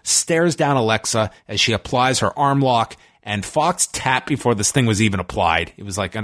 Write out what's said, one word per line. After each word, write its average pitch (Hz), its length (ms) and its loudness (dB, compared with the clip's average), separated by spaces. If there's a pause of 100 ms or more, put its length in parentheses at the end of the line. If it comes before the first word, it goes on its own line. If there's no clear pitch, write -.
stares 165 520 0
down 143 220 0
Alexa 110 540 0 (180)
as 107 120 -2
she 113 120 2
applies 127 480 0
her - 180 0
arm 139 220 2
lock, 123 360 0 (280)
and 104 200 -4
Fox 165 480 0
tapped - 360 -2
before 127 260 0
this 104 160 0
thing 127 160 2
was 107 160 2
even 101 180 2
applied. 87 560 0
It 98 80 -16
was, 98 140 -8
like, 98 160 -4
a, 107 100 -6